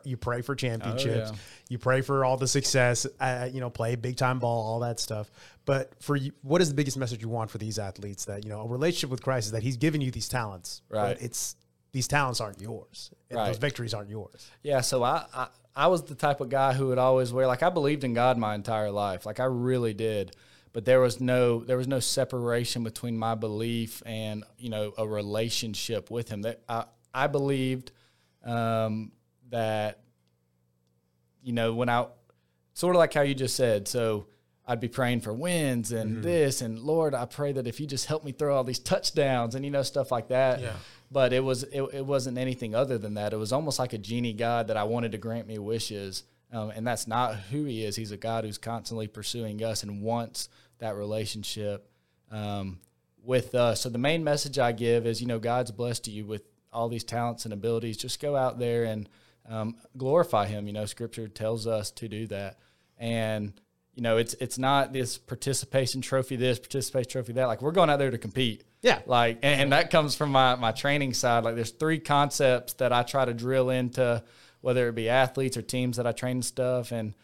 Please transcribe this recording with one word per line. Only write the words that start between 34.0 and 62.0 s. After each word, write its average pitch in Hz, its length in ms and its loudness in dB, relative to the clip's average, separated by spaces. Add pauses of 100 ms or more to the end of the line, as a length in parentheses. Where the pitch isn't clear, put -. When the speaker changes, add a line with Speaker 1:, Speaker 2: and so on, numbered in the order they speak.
Speaker 2:
I'd 120 140 -2
be 120 80 -4
praying 120 340 0
for 107 100 -6
wins 131 600 0
and 110 240 -2
Speaker 1:
Mm-hmm. 113 60 -6
Speaker 2:
this, 160 380 2
and, 113 180 -4
"Lord, 151 360 2
I 120 100 -2
pray 143 280 -4
that 131 140 -4
if 120 140 -6
you 151 60 -4
just 135 180 -4
help 151 180 -2
me 139 100 -8
throw 143 220 0
all 131 100 2
these 123 140 -4
touchdowns," 131 760 2
and, 135 100 -4
you 143 60 -6
know, 139 120 2
stuff 135 300 -2
like 117 160 0
that. 127 320 4
Speaker 3:
Yeah. 117 140 -6 (360)
Speaker 2:
But 131 220 4
it 127 100 4
was, 131 200 0
it, 139 180 -4 (140)
it 139 100 -6
wasn't 131 320 0
anything 123 380 -2
other 127 240 2
than 104 160 -6
that. 104 180 -2
It 110 60 -2
was 107 120 -4
almost 143 280 0
like 127 160 -2
a 113 40 -6
genie 117 360 -2
God 117 320 0
that 110 100 0
I 104 80 2
wanted 117 280 0
to 110 60 -6
grant 113 280 -6
me 110 100 -10
wishes. 104 680 -6 (280)
Um, 107 160 -6
and 110 180 -8
that's 120 220 -2
not 117 280 0
who 110 280 -6
He 113 180 -4
is. 104 140 -4
He's 110 160 -8
a 101 60 -10
God 113 260 -2
who's 104 140 -8
constantly 113 480 -6
pursuing 107 580 -6
us 110 180 -2
and 101 200 -8
wants 117 480 -4 (280)
that 110 160 -4
relationship, 104 920 -6 (420)
um, 101 480 -6 (440)
with 120 320 0
us. 120 260 4
So - 80 -4
the 117 80 -6
main 151 260 2
message 147 360 0
I 120 140 4
give 117 340 2
is, 113 160 -2
you 120 40 -4
know, 117 120 -2
God's 117 320 0
blessed 120 380 -4
you 104 180 -8
with 104 160 -8 (280)
all 117 200 -2
these 113 120 -4
talents 117 440 -4
and 110 80 -6
abilities. 113 420 -2
Just - 240 -8
go 143 160 0
out 127 220 2
there 117 260 0
and, 107 240 -4 (400)
um, 113 280 -6 (200)
glorify 131 480 4
Him. 104 220 -4
You 104 80 -8
know, 107 100 -4
Scripture 110 440 -8
tells 110 380 -4
us 110 260 -2
to - 160 -10